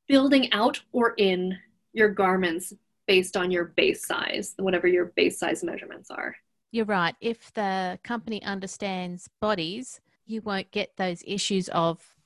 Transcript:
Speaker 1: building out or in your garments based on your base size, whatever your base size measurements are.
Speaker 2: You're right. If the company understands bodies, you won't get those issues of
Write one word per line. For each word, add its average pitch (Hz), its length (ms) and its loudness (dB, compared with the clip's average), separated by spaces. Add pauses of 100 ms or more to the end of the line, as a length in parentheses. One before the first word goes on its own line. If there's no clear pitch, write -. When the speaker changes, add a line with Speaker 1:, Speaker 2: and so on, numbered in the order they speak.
Speaker 1:
building 269 440 4
out 220 300 0 (100)
or 233 260 2
in 185 380 2 (380)
your 214 160 6
garments 185 640 0 (340)
based 185 300 4
on 180 140 0
your 175 140 0
base - 420 0
size, - 500 -4
whatever 185 300 2
your 180 180 2 (100)
base 175 220 0
size - 260 -2
measurements - 460 -10
are. - 260 -8 (360)
Speaker 2:
You're 220 140 -2
right. 180 360 0
If - 320 -6
the 190 500 -2
company 226 400 -6
understands 190 840 -8 (100)
bodies, 214 600 -4 (240)
you 220 160 -8
won't 190 300 -6
get - 260 -6
those 180 300 -4
issues 190 420 -2
of 165 460 -2 (100)